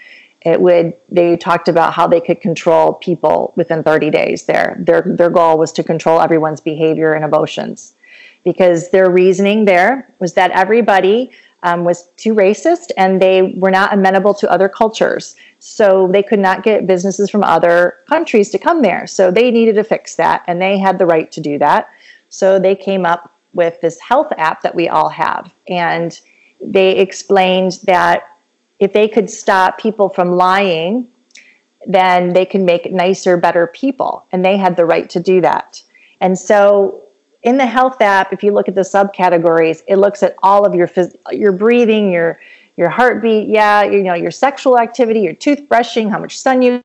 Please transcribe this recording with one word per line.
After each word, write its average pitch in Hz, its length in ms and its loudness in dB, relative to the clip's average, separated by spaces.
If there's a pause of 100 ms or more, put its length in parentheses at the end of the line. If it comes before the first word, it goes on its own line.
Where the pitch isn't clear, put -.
(420)
it 165 180 0
would, 170 320 2 (160)
they 170 300 0
talked 170 300 -2
about 160 260 0
how 170 120 0
they - 140 2
could - 220 -4
control 160 500 0
people 165 640 -4
within 165 260 -4
thirty 151 280 0
days - 340 -2
there. - 340 -2
Their, 165 240 0
their 170 280 0
goal 165 260 2
was 156 160 -2
to 170 100 -6
control 165 380 0
everyone's 156 400 0
behavior 156 540 -2
and 156 100 -4
emotions, 156 680 -4 (500)
because 175 460 0
their 190 200 4
reasoning 190 540 2
there 196 540 0
was 175 160 -6
that 180 160 2
everybody, 202 800 0 (320)
um, 175 220 -2
was 175 240 -2 (100)
too 220 160 -2
racist 214 640 0
and 190 240 2
they 190 340 2
were 185 140 0
not 196 220 0
amenable 190 420 2
to - 160 -2
other 190 180 2
cultures. - 640 -4 (260)
So 190 480 2
they 196 140 0
could 202 160 -2
not 185 240 0
get 208 240 0
businesses 190 440 -2
from 208 120 0
other 170 640 2
countries 285 440 0
to 196 80 -4
come 320 240 0
there. 185 240 -2
So 185 240 0
they 233 200 2
needed 226 260 2
to 214 80 0
fix - 320 -6
that, 165 300 -2
and 175 140 -4
they 196 180 0
had 190 200 0
the 185 80 2
right 160 260 0
to - 80 -12
do 147 180 -6
that. 151 300 0 (400)
So 196 300 0
they 190 180 0
came 190 300 -4
up 170 260 -4 (220)
with 170 260 -2
this 160 180 -4
health 294 380 -2
app 160 240 -4
that - 140 -6
we 170 140 -2
all 156 200 0
have. - 460 -6 (120)
And 170 540 -6 (400)
they 190 380 2
explained 185 840 0
that 175 440 0 (500)
if 196 140 0
they 214 160 2
could 214 220 -2
stop 185 480 0
people 208 320 -2
from 180 220 -2
lying, 185 760 -2 (800)
then 180 460 2
they 185 120 2
can 190 220 -2
make 170 260 -2
nicer, 185 440 0
better 170 320 0
people. - 640 -6
And 185 120 -2
they 190 120 2
had 185 200 0
the 170 80 2
right 165 260 0
to 180 100 -4
do 185 200 2
that. - 420 -4 (380)
And 190 160 0
so 202 640 2 (440)
in 254 140 0
the 262 80 0
health 254 340 -2
app, 196 320 0
if 185 100 -10
you 202 100 0
look 202 160 -2
at 185 60 -8
the 196 60 0
subcategories, 175 1080 0
it 196 100 2
looks 202 260 0
at 185 200 0
all 202 240 4
of 180 80 0
your 175 140 0
phys-, 180 260 -4 (160)
your 208 220 0
breathing, 214 580 2
your, 165 300 -2 (360)
your 170 120 0
heartbeat, 214 600 0
yeah, 208 360 2
you 202 180 0
know, 185 120 -2
your 170 160 -4
sexual 262 480 0
activity, 226 420 0
your 165 140 -2
toothbrushing, 240 720 -2
how 170 100 -4
much 160 220 -12
sun 254 220 0
you 247 220 0